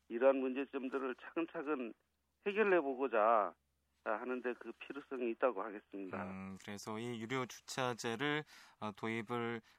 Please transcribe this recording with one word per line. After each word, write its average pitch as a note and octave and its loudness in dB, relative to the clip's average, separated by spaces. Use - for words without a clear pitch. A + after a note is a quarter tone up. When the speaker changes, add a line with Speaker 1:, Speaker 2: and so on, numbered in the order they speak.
Speaker 1:
이러한 C3 4
문제점들을 C3 -4
차근차근 D3+ -4
해결해보고자 C3 6
하는데 B2 -2
그 A2+ -12
필요성이 C3 -6
있다고 A2+ 0
하겠습니다. G2 -8
Speaker 2:
음, F#2+ -8
그래서 G#2+ -8
이 A#2+ -4
유료 B2+ -4
주차제를, B2+ -2
어, G#2+ -4
도입을 A#2 -4